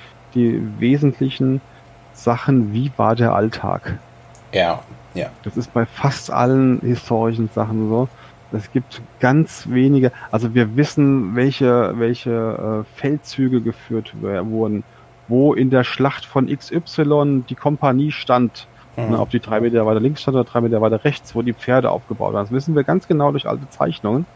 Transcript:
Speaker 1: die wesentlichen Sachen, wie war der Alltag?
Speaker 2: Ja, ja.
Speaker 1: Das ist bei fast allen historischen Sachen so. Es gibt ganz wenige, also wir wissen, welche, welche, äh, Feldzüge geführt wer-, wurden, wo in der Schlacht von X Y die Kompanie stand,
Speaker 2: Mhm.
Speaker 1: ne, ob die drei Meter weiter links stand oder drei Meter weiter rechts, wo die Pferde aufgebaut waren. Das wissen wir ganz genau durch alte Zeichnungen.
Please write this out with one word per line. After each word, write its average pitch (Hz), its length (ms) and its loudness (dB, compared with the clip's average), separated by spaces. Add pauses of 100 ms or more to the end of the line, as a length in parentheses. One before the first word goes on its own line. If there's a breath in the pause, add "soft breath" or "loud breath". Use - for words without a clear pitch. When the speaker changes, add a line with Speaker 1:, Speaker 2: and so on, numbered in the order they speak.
(360 loud breath)
Speaker 1:
die 117 260 2 (180)
wesentlichen 135 800 0 (540 loud breath)
Sachen, 131 600 0
wie 131 240 -2
war 110 180 2
der 117 180 2
Alltag? 101 640 -4 (560)
Speaker 2:
Ja, 85 280 0 (320)
ja. - 140 -6 (160)
Speaker 1:
Das 104 140 -8
ist 120 160 -6
bei 117 120 0
fast - 460 -4
allen 127 500 2
historischen 113 720 -2
Sachen 110 360 -2
so. 120 180 0 (440 loud breath)
Es 107 200 -8
gibt - 300 -6 (180)
ganz 147 500 2
wenige, 127 420 4 (200 loud breath)
also 110 220 -2
wir 117 240 2
wissen, 139 580 2
welche, 123 640 2
welche, 113 840 -2
äh, - 140 -20
Feldzüge 135 640 -2
geführt 113 600 -6
wer-, 98 280 -4
wurden, 110 340 -2 (440 loud breath)
wo 135 260 4
in 131 160 2
der 127 140 4
Schlacht - 420 -4
von 131 220 0
X - 240 -6
Y 147 760 0
die 127 80 -8
Kompanie 147 560 0
stand, 123 560 0 (280 loud breath)
Speaker 2:
Mhm. 113 160 -4
Speaker 1:
ne, 117 80 2
ob 104 120 -2
die 120 100 0
drei 107 180 -2
Meter 117 260 2
weiter 107 140 2
links 139 220 0
stand 135 160 0
oder 120 120 2
drei 120 120 0
Meter 113 200 2
weiter 110 220 2
rechts, - 320 -4
wo 117 60 -2
die 120 120 -2
Pferde 127 380 0
aufgebaut 110 420 -4
waren. 101 120 -2
Das 107 80 -8
wissen 139 220 -2
wir 143 80 2
ganz 170 240 -2
genau 143 240 2
durch 143 160 -4
alte 135 220 -6
Zeichnungen. 139 560 -2 (100)